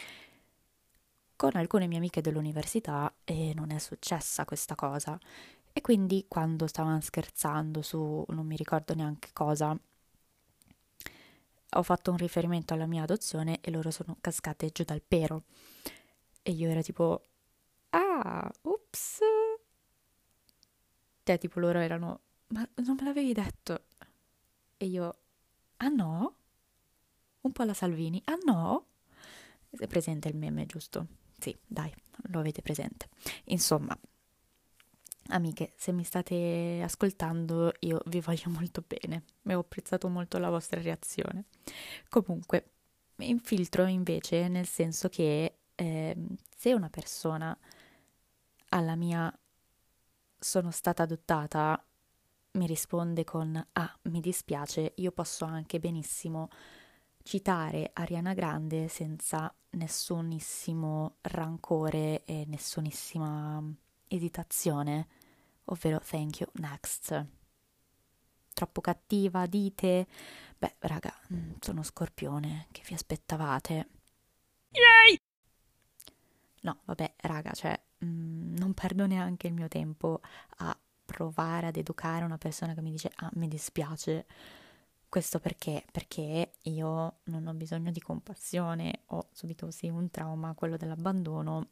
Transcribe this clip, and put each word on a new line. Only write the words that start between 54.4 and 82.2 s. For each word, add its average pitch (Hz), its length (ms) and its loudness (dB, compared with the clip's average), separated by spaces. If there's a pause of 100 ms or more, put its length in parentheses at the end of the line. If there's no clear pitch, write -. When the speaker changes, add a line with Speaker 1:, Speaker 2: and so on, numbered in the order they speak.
Speaker 1:
io 180 140 -2
posso 170 360 -4
anche 160 340 -4
benissimo 160 720 -4 (720)
citare 160 720 0
Ariana 170 400 -2
Grande 160 540 -2
senza 156 640 -4 (180)
nessunissimo 160 1500 -2
rancore 156 1000 0
e 156 220 -4
nessunissima 151 1160 -4 (460)
esitazione, 160 1000 0 (580)
ovvero 160 340 0
"thank 151 400 -4
you, - 140 -6
next". 147 720 -6 (1300)
Troppo - 280 -4
cattiva, 185 640 2
dite? 185 600 2 (520)
Beh, - 220 -2
raga, - 340 -4 (180)
mm, 165 280 -6
sono 160 220 -4
Scorpione, 151 920 -4
che - 140 -16
vi - 80 -8
aspettavate? 156 920 -2 (840)
Speaker 2:
Yay! 453 460 12 (1500)
Speaker 1:
No, - 220 -4
vabbè, 160 340 -4
raga, 156 340 -4
cioè, - 280 -2 (240)
mm, 165 520 -4
non 190 180 2
perdo 190 320 0
neanche 180 400 0
il 170 80 -2
mio 165 140 -2
tempo 156 520 -2 (380)
a - 200 -6 (260)
provare 165 640 -2
ad 160 80 -4
educare 160 480 -4